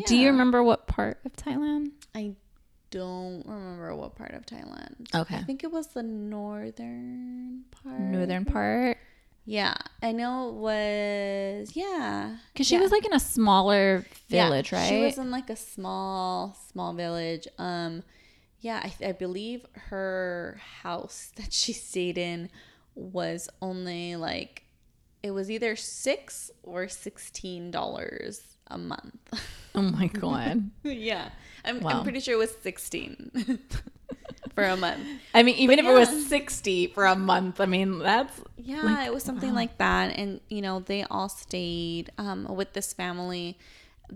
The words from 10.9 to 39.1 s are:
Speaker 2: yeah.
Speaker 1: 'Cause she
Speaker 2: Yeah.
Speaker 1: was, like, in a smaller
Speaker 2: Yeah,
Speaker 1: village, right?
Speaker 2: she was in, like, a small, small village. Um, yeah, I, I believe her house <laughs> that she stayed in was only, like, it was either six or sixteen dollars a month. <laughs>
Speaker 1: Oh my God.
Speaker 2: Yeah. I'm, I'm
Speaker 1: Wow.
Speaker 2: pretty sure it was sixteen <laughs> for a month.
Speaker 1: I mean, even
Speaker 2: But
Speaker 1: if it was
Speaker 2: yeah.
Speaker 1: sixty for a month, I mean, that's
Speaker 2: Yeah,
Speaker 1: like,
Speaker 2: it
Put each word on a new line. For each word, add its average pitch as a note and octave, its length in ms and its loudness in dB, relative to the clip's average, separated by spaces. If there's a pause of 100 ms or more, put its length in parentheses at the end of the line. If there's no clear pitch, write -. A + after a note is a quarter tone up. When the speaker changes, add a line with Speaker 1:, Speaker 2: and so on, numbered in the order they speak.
Speaker 2:
yeah. A3+ 600 -4 (180)
Speaker 1:
'Cause C4+ 100 2
she F4 80 6
Speaker 2:
Yeah. F4 60 6
Speaker 1:
was, F#4+ 100 6
like, G#4+ 160 6
in G4+ 60 0
a C4+ 80 6
smaller G3 840 6 (240)
Speaker 2:
Yeah, F3 200 6
Speaker 1:
village, C#3 240 2
right? F3+ 160 2
Speaker 2:
she - 140 4
was C#4 160 2
in, B3+ 120 -4
like, B3+ 200 -4
a A3 60 -8
small, F#3+ 960 -4 (180)
small F3 220 -6
village. E3+ 520 -4 (120)
Um, E3+ 440 -4 (580)
yeah, A3+ 200 -6 (200)
I, G3 80 -2
I F#3 40 -2
believe G3+ 540 -8 (240)
her F#3 680 -6 (220)
house - 500 -10
<laughs> - 40 -20
that G#3 160 -8
she - 200 0
stayed F3+ 440 -4
in F3 320 -4 (460)
was F3+ 540 -6 (120)
only, F3+ 560 -6
like, - 460 -6 (600)
it G3+ 100 -6
was G3 180 -4
either A3 260 -2
six - 760 -6 (120)
or F3+ 260 -6
sixteen F3+ 840 -12
dollars - 840 -6 (120)
a - 100 -10
month. - 400 -10 (140)
<laughs> A3 80 -6 (360)
Speaker 1:
Oh G3 60 4
my F3+ 240 4
God. G3+ 640 0 (140)
Speaker 2:
Yeah. A3 460 -4 (340)
I'm, B3 140 -4
I'm - 40 -4
Speaker 1:
Wow. D#3+ 220 2
Speaker 2:
pretty C4 160 -2
sure B3+ 140 0
it A3 40 4
was A3+ 240 0
sixteen - 720 -8
<laughs> A#3+ 240 0 (960)
for G#3 80 0
a F#3 140 4
month. F3+ 280 -2 (300)
Speaker 1:
I A3+ 80 12
mean, A#3+ 140 8
even C4 220 8
Speaker 2:
But D4+ 60 6
Speaker 1:
if B3+ 60 6
it B3+ 80 12
was A#3+ 140 10
Speaker 2:
yeah. D4 160 -2
Speaker 1:
sixty F#3+ 580 0
for G3 200 2
a F#3 100 8
month, F#3 440 4
I G3 60 4
mean, F#3 320 2
that's G#3+ 420 2 (160)
Speaker 2:
Yeah, C4+ 260 -6
Speaker 1:
like, C#4+ 260 2
Speaker 2:
it A#3 40 -2